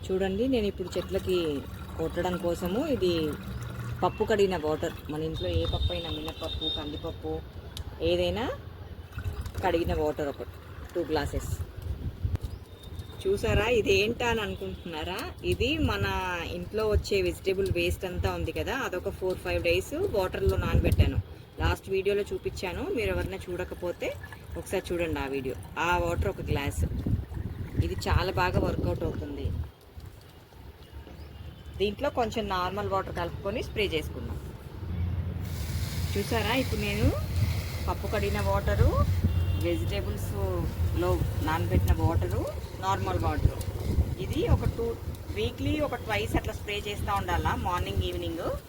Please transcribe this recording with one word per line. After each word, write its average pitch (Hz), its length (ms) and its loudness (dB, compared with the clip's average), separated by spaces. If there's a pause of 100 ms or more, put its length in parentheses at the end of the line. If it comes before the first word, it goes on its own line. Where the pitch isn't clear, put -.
చూడండి, 190 380 2 (100)
నేను 214 160 4
ఇప్పుడు 185 260 -6
చెట్లకి 185 400 0 (600)
కొట్టడం 175 360 0 (100)
కోసము 175 360 2 (140)
ఇది 185 180 4 (880)
పప్పు 180 280 2
కడిగిన 196 340 6
వాటర్. 156 320 0 (160)
మన 156 160 -4
ఇంట్లో 165 200 -2 (120)
ఏ - 20 2 (120)
పప్పు - 200 2
అయినా, 170 240 -4
మినపప్పు, 160 460 -6 (120)
కందిపప్పు, 156 560 -6 (760)
ఏదైనా 180 340 2 (1200)
కడిగిన 170 380 4
వాటర్ 151 300 0
ఒక - 160 -10 (460)
టూ 175 80 2 (100)
గ్లాసెస్. 143 400 0 (1700)
చూసారా, 202 440 4 (120)
ఇది 196 220 4
ఏంటా 233 320 2
అని 226 120 2
అనుకుంటున్నారా? 185 720 -6 (340)
ఇది 214 160 2 (200)
మన 202 140 0 (540)
ఇంట్లో 202 260 -2 (100)
వచ్చే 196 240 2 (100)
వెజిటేబుల్ 190 420 0 (100)
వేస్ట్ 175 300 0
అంతా 180 200 0 (100)
ఉంది 165 200 -2
కదా, 175 160 -2 (120)
అదొక 180 320 -4
ఫోర్ 185 260 -2
ఫైవ్ 175 240 0
డేస్ 185 240 2 (240)
వాటర్లో 190 480 2
నానబెట్టాను. - 540 6 (420)
లాస్ట్ 170 320 0
వీడియోలో 196 340 2
చూపించాను, 185 540 -6 (140)
మీరు 208 180 2
ఎవరైనా 180 320 -2
చూడకపోతే 175 600 -4 (500)
ఒకసారి 180 300 -2
చూడండి 170 340 0
ఆ 139 100 0
వీడియో. 135 220 -2 (320)
ఆ - 20 4 (140)
వాటర్ 170 280 2
ఒక 170 200 -6
గ్లాస్. 143 300 0 (1040)
ఇది 185 100 0 (100)
చాలా 180 320 4
బాగా 180 260 4
వర్కౌట్ 135 440 0
అవుతుంది. 147 360 -6 (2250)
దీంట్లో 208 280 0 (100)
కొంచెం 226 260 0 (100)
నార్మల్ 185 400 -2
వాటర్ 190 240 -2
కలుపుకొని 196 500 -4
స్ప్రే 208 260 0
చేసుకుందాం. 123 440 -4 (1800)
చూసారా, 214 480 0
ఇప్పుడు - 240 0
నేను 208 200 2 (840)
పప్పు 190 260 -2
కడిగిన 202 340 0
వాటరు, 196 420 6 (800)
వెజిటేబుల్స్లో 180 1400 2 (380)
నానబెట్టిన 170 520 4
వాటరు, 180 400 4 (440)
నార్మల్ 190 420 2
వాటరు, 151 320 4 (640)
ఇది - 160 2 (140)
ఒక 247 80 0 (140)
టూ, 233 100 0 (500)
వీక్లీ 262 380 0 (120)
ఒక 254 80 -2 (120)
ట్వైస్ 214 320 0
అట్లా 214 220 -4
స్ప్రే 208 160 -4 (120)
చేస్తూ 202 220 -2 (100)
ఉండాలా, 170 320 0 (140)
మార్నింగ్ 180 420 0
ఈవినింగ్. 175 360 -4 (220)